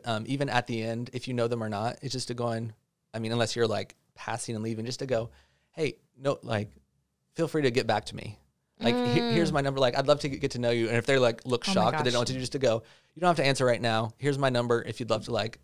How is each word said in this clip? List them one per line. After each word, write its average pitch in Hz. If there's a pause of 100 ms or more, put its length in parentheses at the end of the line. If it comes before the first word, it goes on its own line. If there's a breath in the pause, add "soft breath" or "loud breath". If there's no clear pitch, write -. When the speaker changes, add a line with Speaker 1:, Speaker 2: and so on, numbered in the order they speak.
Speaker 1:
um, 113
even 139
at 120
the 113
end, 117
if 127
you 131
know 120
them 117
or 110
not, 107
it's 131
just 127
to 123
go 120
in, 113 (400)
I 113
mean, 113
unless 117
you're, 117
like, 101 (200)
passing 117
and 110
leaving, 110
just 123
to 139
go, 117 (420 soft breath)
"Hey, 160 (220)
no, 135
like, 107 (680)
feel 165
free 156
to 131
get 113
back 107
to -
me. - (440)
Like, 233
he-, 240 (140)
here's 165
Speaker 2:
Mm. 160
Speaker 1:
my 143
number. 139
Like, 123
I'd 139
love 147
to 151
get 135
to 123
know 120
you." 117
And 113
if 117
they're, 139
like, 117
look 123
Speaker 2:
Oh 190
my -
Speaker 1:
shocked, 175
they -
don't -
know 123
Speaker 2:
gosh. 120
Speaker 1:
what 120
to 131
do, 131
just 127
to 143
go, 113 (320 soft breath)
"You 156
don't 180
have 165
to 151
answer 135
right 120
now. 113
Here's 139
my 139
number. 120
If -
you'd 113
love 110
to, 117
like, 110